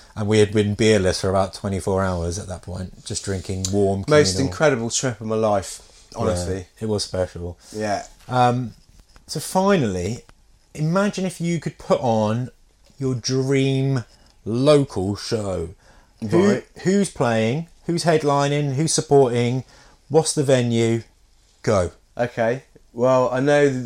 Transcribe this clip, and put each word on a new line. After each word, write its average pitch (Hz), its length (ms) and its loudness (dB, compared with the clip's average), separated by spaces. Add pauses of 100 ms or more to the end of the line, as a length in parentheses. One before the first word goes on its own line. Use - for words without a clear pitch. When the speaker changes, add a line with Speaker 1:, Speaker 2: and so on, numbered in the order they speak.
(160)
Speaker 1:
And 107 120 -4
we 107 100 4
had 104 160 4
been 104 220 0
beerless 104 460 2
for 98 100 -2
about 95 240 0
twenty-four 95 480 -2
hours 87 340 -2
at 92 100 -10
that 92 140 -12
point, 90 420 -12
just - 220 -10
drinking 95 460 -6
warm 98 360 0
Speaker 2:
Most 151 260 4
Speaker 1:
communal 135 180 0
Speaker 2:
incredible 127 400 0
trip 123 300 -4
of 113 40 -12
my 110 120 -2
life, 104 440 0 (340)
honestly. 95 420 -2
Speaker 1:
Yeah, - 240 -14
it 113 60 -8
was 104 160 -2
special. 87 540 -6 (160)
Speaker 2:
Yeah. 107 300 -4 (240)
Speaker 1:
Um, 123 460 0 (520)
so - 140 -8
finally, 127 840 0 (520)
imagine 185 500 0
if 175 160 -6
you 170 180 -2
could - 200 -10
put - 220 0
on 113 480 0 (500)
your 131 160 -2
dream 135 880 0 (420)
local 120 680 2
show. 95 540 -6 (600)
Who, 180 220 4
Speaker 2:
Right. - 160 -2 (160)
Speaker 1:
who's 196 260 2
playing? 120 600 0 (180)
Who's 165 160 -2
headlining? 143 720 2
Who's 156 180 -2
supporting? 123 720 2 (460)
What's 151 240 0
the 151 100 -2
venue? 117 580 2 (640)
Go. 95 280 2 (240)
Speaker 2:
Okay. 120 480 -2 (300)
Well, 127 380 2
I 127 80 -2
know 147 300 4
that 127 160 -2